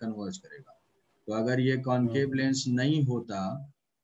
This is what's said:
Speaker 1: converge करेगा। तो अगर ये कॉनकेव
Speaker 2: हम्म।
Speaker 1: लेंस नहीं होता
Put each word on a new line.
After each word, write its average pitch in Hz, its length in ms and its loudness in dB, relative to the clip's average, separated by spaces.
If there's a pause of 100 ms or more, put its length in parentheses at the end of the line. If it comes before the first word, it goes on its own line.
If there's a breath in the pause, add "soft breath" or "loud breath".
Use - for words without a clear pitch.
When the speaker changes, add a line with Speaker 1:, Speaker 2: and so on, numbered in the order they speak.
Speaker 1:
converge 104 360 -6
करेगा। - 340 -20 (560)
तो 107 60 -4
अगर 120 260 0
ये 131 260 4
कॉनकेव 127 420 2
Speaker 2:
हम्म। 135 100 -2
Speaker 1:
लेंस 135 320 0
नहीं 135 360 2
होता 113 340 -2 (640)